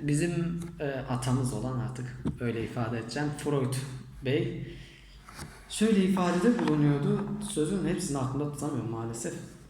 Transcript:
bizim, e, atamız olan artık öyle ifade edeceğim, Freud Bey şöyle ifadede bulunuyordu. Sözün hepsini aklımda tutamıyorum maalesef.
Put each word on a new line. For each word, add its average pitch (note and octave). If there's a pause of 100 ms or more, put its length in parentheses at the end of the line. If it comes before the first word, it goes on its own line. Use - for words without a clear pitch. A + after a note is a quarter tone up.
bizim, E3+ (200)
e, D3
atamız B2
olan B2
artık A2+ (340)
öyle A#2
ifade A#2
edeceğim, D3 (100)
Freud C3 (500)
Bey - (920)
şöyle G#3+
ifadede F#3
bulunuyordu. D3+ (300)
Sözün D#3+
hepsini C#3+
aklımda C3+
tutamıyorum C3+
maalesef. A2+ (360)